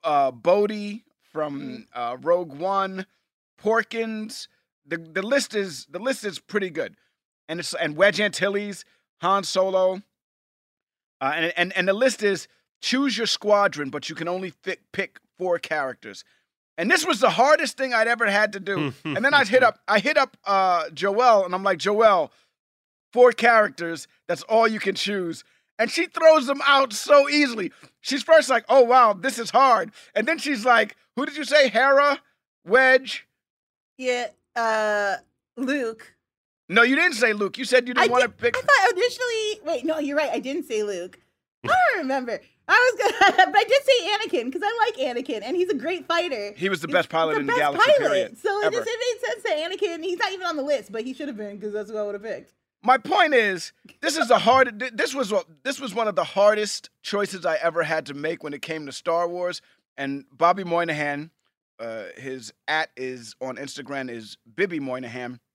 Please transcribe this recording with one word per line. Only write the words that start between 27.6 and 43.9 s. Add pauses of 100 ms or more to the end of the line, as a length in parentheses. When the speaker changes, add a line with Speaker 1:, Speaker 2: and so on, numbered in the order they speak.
Speaker 1:
She's
first
like,
"Oh,
wow,
this
is
hard." (240)
And
then
she's
like, (200)
who
did
you
say?
Hera, (440)
Wedge? (720)
Speaker 2:
Yeah, (280)
uh, (420)
Luke. (560)
Speaker 1:
No,
you
didn't
say
Luke.
You
said
you
didn't
Speaker 2:
I
Speaker 1:
wanna
Speaker 2:
did,
Speaker 1:
pick
Speaker 2:
I
thought
initially,
wait,
no,
you're
right.
I
didn't
say
Luke. (460)
I
don't
remember. (280)
I
was
gonna,
<laughs>
but
I
did
say